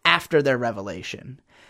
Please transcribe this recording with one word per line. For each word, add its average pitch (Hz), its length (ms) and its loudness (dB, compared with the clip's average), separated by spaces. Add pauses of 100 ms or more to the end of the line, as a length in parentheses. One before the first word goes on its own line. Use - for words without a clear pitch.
after 165 360 4
their 135 160 2
revelation. 104 840 -8 (300)